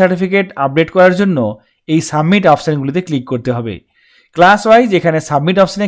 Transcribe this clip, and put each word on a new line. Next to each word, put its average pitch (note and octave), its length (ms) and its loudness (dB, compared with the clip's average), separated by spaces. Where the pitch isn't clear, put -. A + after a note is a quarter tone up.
সার্টিফিকেট F#3 460 0
আপডেট D#3 300 -2
করার F3+ 260 4
জন্য F#3 180 0
এই D#3+ 120 0
সাবমিট F3 420 0
অপশনগুলিতে C#3+ 540 -2
ক্লিক C3+ 260 -6
করতে B2 240 -4
হবে। A#2 180 -8
ক্লাস F#3+ 300 4
ওয়াইজ A3+ 220 4
এখানে D#3+ 200 0
সাবমিট D3+ 360 -2
অপশনে G3+ 240 -4